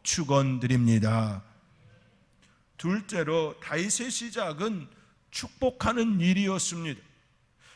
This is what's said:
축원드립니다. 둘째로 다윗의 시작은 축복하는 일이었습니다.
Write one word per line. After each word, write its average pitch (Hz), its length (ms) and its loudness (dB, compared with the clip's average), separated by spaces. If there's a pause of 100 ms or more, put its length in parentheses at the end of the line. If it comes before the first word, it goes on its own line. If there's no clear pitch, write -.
축원드립니다. 120 1400 2 (1300)
둘째로 165 840 -2
다윗의 208 500 -4
시작은 190 760 -6 (440)
축복하는 233 880 -2
일이었습니다. 175 840 0 (760)